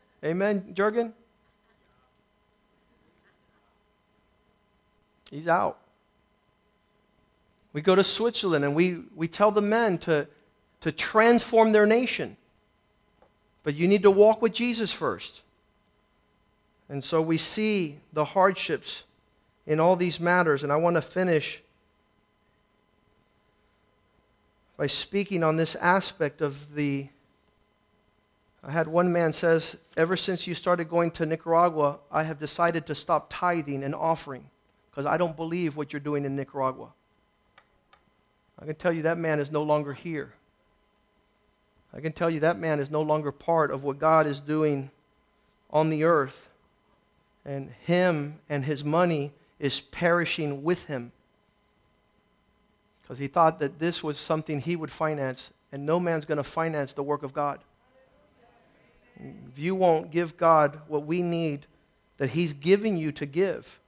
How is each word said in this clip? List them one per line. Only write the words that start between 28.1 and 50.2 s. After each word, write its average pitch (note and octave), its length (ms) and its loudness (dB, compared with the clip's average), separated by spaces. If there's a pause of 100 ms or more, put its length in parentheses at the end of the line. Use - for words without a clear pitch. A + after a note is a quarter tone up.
I - 80 -16
had D#3+ 180 -2
one F3 240 2
man E3+ 220 2
says, E3 420 0 (220)
"Ever E3 180 2
since F3+ 300 -2
you F3 80 -6
started E3+ 340 -2
going E3+ 260 2
to E3 120 -4
Nicaragua, D#3+ 720 0 (140)
I D#3 100 0
have D#3+ 160 -4
decided E3 480 -2
to D#3 80 -6
stop D3+ 340 -2
tithing D3 560 -4
and C#3+ 120 -4
offering C#3+ 560 -6 (400)
'cause C#3+ 160 -6
I D#3+ 100 2
don't E3+ 180 0
believe E3 400 -4
what D3 180 -8
you're D3 60 -6
doing C#3+ 260 -4
in C#3 100 -4
Nicaragua." C3 580 -6 (1700)
I - 60 -18
can D3+ 100 -8
tell F3 180 -2
you E3 80 -4
that D#3+ 160 0
man D#3+ 220 -2
is C#3+ 100 -4
no D3+ 140 -2
longer D3+ 300 -2
here. D3 420 -10 (1600)
I - 100 -14
can D#3 120 -6
tell E3+ 160 -2
you D#3+ 120 -2
that E3+ 180 2
man D#3 200 -2
is C#3+ 120 -6
no D3+ 100 0
longer D3+ 300 0
part D#3+ 400 0
of C3+ 120 -6
what C#3 140 -4
God D#3 300 4
is C#3+ 120 -4
doing C#3+ 520 -2 (800)
on D#3 180 2
the D#3 140 0
earth. D3+ 480 0 (920)
And C#3 260 -10
him D#3 760 0
and C#3+ 180 -4
his D3 180 -4
money D3+ 500 0 (260)
is C#3 220 -2
perishing E3 840 -2